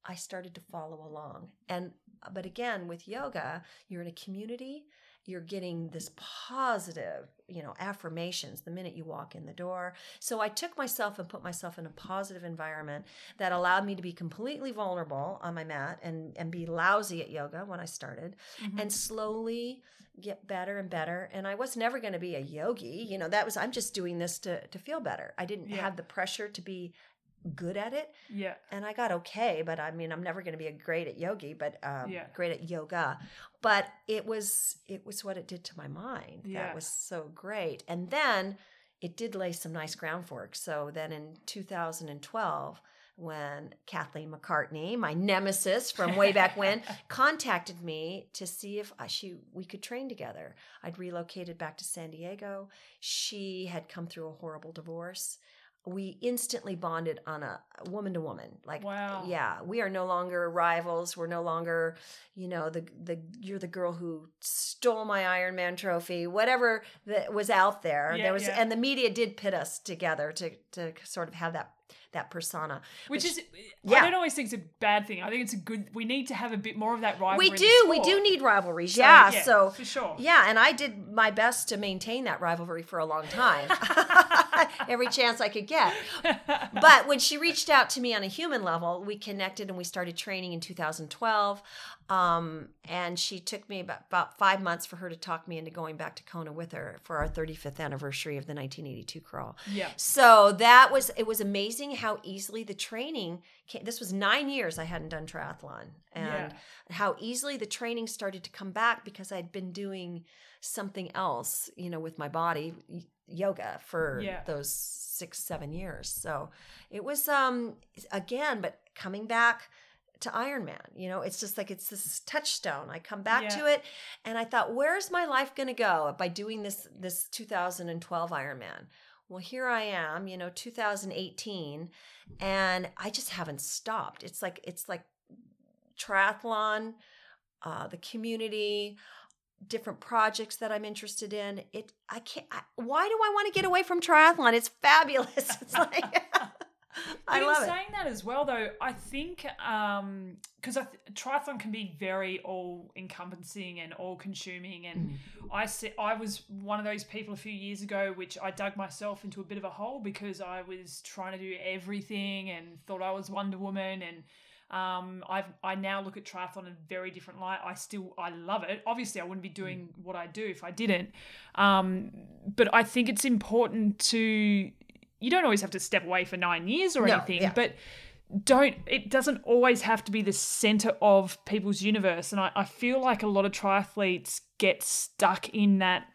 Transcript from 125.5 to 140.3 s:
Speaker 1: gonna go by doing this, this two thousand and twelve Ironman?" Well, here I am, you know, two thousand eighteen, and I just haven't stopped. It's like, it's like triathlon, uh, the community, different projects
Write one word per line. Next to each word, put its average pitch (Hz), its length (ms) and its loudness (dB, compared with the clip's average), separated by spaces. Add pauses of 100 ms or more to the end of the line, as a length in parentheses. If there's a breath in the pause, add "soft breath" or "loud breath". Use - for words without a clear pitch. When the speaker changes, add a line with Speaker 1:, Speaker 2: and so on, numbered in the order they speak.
Speaker 1:
gonna 262 200 -4
go 165 440 2
by 180 100 0
doing 208 360 -6
this, 202 240 -10 (100)
this 185 300 -6
two - 160 -10
thousand 180 460 -4
and 165 120 -6
twelve 170 300 -4
Ironman?" 131 540 -6 (420 soft breath)
Well, 185 100 -14
here 254 300 -6
I 233 140 0
am, 180 440 -4
you 185 100 -10
know, 180 140 -8
two 233 220 -12
thousand 208 400 -4
eighteen, 175 800 -8 (500 loud breath)
and 190 560 0
I 196 140 -8
just - 200 -8
haven't 160 300 -8
stopped. - 640 -6
It's - 180 -12
like, 180 220 -8
it's - 240 -12
like 175 160 -8 (960)
triathlon, 214 960 2 (680 soft breath)
uh, 160 260 -8
the 175 100 -14
community, 214 960 -4 (680 loud breath)
different 220 340 -8
projects 220 560 0